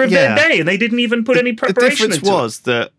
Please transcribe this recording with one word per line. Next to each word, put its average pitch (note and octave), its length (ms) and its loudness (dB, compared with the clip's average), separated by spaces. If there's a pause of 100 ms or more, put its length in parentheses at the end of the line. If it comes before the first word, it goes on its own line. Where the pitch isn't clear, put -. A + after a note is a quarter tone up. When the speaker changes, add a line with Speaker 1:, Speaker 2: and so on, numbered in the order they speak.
Speaker 1:
of A#3 60 0
their - 200 4
Speaker 2:
yeah. D#4 180 2
Speaker 1:
day, B3+ 120 2
and D#3 80 -2
they G3 80 0
didn't A#3 240 -2
even A#3 240 -2
put B3+ 100 0
Speaker 2:
The, B3 60 2
Speaker 1:
any B3 120 -2
Speaker 2:
the A3+ 40 -6
Speaker 1:
preparation A#3+ 540 0
Speaker 2:
difference E3+ 80 -2
Speaker 1:
into F#3+ 100 -2
it. G3 40 2
Speaker 2:
was B2 280 -2
that A#2+ 380 -2